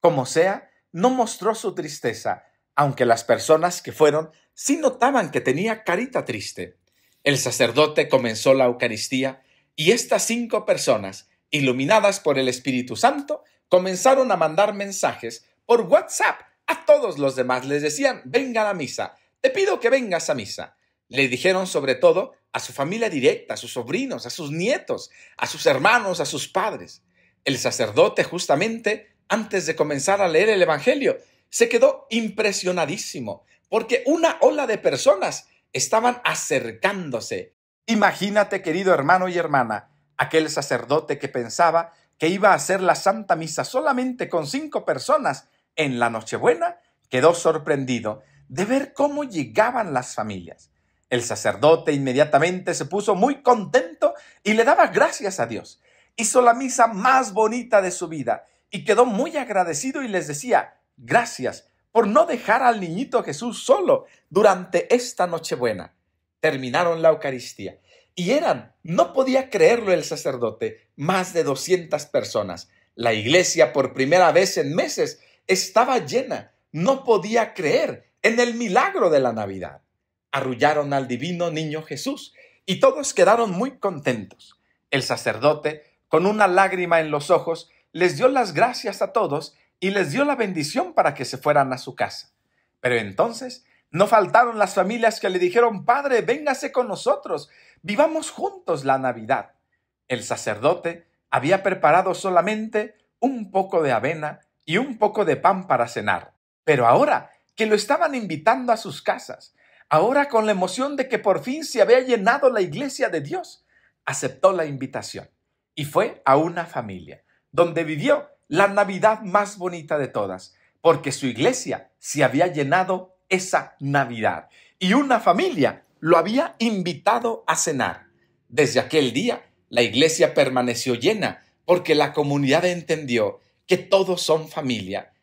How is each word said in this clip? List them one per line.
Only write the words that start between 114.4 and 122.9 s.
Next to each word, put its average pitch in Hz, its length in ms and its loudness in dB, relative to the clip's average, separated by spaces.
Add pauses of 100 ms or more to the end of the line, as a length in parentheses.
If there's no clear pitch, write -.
la 170 140 -2
invitación 123 600 -10 (460)
y 147 100 -8
fue 190 400 -2
a 135 120 8
una 170 300 0
familia 95 580 -12 (260)
donde 170 320 0
vivió 190 460 -2 (180)
la 190 220 2
Navidad 202 540 0
más 202 360 -2
bonita 170 400 -6
de 135 80 -2
todas, 98 480 -8 (260)
porque 151 300 4
su - 160 -6
iglesia 127 720 -2
se - 240 -4
había 135 240 4
llenado 180 720 -2 (120)